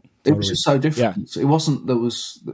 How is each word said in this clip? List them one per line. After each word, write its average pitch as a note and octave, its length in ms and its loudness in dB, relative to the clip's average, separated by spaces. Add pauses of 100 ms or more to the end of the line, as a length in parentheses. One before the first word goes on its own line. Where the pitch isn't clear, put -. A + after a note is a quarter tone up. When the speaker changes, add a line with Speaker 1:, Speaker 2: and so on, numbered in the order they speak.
(260)
Speaker 1:
It C#3 100 6
was G2+ 120 -2
Speaker 2:
Totally. - 60 -4
Speaker 1:
just - 100 -4
so C#3 160 4
different. B2 560 -2
Speaker 2:
Yeah. - 80 -4
Speaker 1:
It - 20 4
wasn't, D3+ 400 2
there B2 120 0
was - 440 -6 (120)